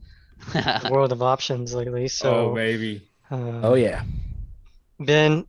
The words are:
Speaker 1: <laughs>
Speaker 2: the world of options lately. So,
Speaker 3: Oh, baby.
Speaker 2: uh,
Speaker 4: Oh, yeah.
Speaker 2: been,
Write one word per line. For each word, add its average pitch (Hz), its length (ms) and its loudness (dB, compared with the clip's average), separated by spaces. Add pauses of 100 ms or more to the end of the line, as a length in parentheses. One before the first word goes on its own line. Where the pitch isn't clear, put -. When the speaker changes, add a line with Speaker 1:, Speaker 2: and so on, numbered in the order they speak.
(220)
Speaker 1:
<laughs> - 300 -18
Speaker 2:
the 120 400 -2
world 135 200 4
of 120 100 -4
options 127 500 -2
lately. 123 360 -4
So, 117 420 0
Speaker 3:
Oh, 120 40 -4
baby. 110 540 -4 (220)
Speaker 2:
uh, 120 320 -6
Speaker 4:
Oh, 117 120 6
yeah. 113 280 2 (1000)
Speaker 2:
been, 151 440 4